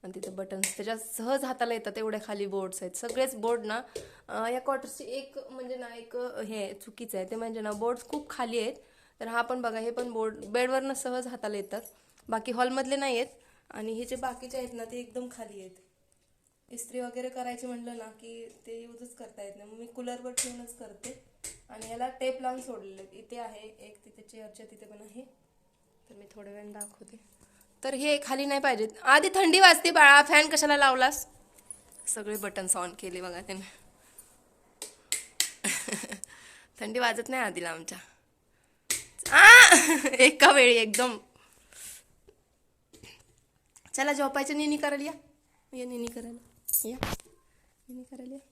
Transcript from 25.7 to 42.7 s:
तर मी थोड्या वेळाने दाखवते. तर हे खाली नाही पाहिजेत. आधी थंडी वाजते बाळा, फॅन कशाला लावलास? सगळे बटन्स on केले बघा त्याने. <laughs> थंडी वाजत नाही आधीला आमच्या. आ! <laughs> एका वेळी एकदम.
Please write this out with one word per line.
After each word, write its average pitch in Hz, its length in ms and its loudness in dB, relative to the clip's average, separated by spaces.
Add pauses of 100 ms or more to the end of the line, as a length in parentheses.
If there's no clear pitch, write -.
तर 233 60 -20
मी 202 100 -20 (100)
थोड्या 202 180 -18
वेळाने 208 180 -18
दाखवते. 208 600 -20 (500)
तर 262 100 -4
हे 285 300 0
खाली 269 220 -4
नाही 277 140 -2
पाहिजेत. 240 280 0 (140)
आधी 302 280 6
थंडी 381 300 4
वाजते 339 320 10
बाळा, 294 320 10
फॅन 302 260 6
कशाला 294 280 2
लावलास? 262 500 2 (800)
सगळे 214 300 -6
बटन्स 196 400 -4
on 180 120 -6 (100)
केले 180 220 -10
बघा 180 200 -10
त्याने. 190 200 -12 (2000)
<laughs> - 640 -8 (520)
थंडी 220 200 -6
वाजत 233 300 -2
नाही 262 140 -4
आधीला 170 260 -8
आमच्या. 165 280 -12 (1300)
आ! 403 440 12 (320)
<laughs> - 0 -
एका 269 440 6
वेळी 247 240 8
एकदम. 226 420 0 (2750)